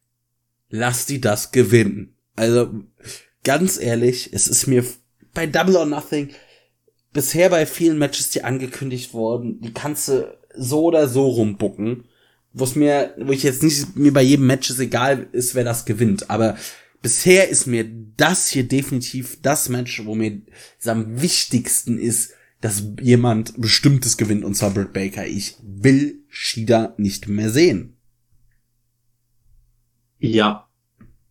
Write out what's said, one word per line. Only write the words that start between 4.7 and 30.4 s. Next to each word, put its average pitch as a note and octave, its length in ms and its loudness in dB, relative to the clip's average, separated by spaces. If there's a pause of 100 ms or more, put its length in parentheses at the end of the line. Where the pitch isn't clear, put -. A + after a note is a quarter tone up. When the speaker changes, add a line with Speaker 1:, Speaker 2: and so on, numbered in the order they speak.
Speaker 1:
f-, B2 180 -6 (360)
bei E3 120 -4
Double E3+ 300 2
or E3 100 4
Nothing D3 440 -4 (840)
bisher D#3+ 320 2
bei E3 160 2
vielen E3 320 0
Matches, D3 320 -2
die - 160 -4
angekündigt B2+ 680 -8
wurden, A2+ 480 -4
die A2+ 100 -12
kannst - 360 -8
du C3 300 -2 (160)
so C#3 300 -2
oder D#3+ 240 4
so C3+ 180 2
rumbucken, A2 800 -2 (480)
wo's B2 240 -4
mir, D3 420 2
wo C3+ 140 -2
ich C3+ 100 -2
jetzt C3+ 200 0
nicht, D3 340 0
mir C#3+ 160 6
bei C#3 80 6
jedem C3+ 260 6
Match C3 220 2
ist B2+ 120 -4
egal B2+ 520 0
ist, B2 220 -2
wer B2 100 0
das A#2 220 -4
gewinnt, G#2 420 0
aber G#2+ 300 0 (420)
bisher F#3 480 4
ist - 180 -2
mir A2+ 240 -2 (280)
das E3+ 300 2
hier B2+ 200 -2
definitiv C3 720 -4
das C#3+ 300 -2
Match, A#2+ 340 -6
wo G#2+ 100 -8
mir A2 280 -4 (360)
es - 100 -8
am A2+ 340 -4
wichtigsten - 760 -2
ist, A2+ 340 -4 (280)
dass G2+ 220 -4 (180)
jemand A#2+ 580 2
Bestimmtes A#2+ 600 2
gewinnt, G#2 260 0
und G2 100 -4
zwar G#2 160 0
Britt G2 220 -2
Baker. G2 340 -6
Ich - 360 -8
will B2 640 2
Shida A2+ 720 0
nicht G2+ 300 -2
mehr G#2+ 200 -2
sehen. A#2 480 2 (2250)
Speaker 2:
Ja. G#2+ 500 0 (640)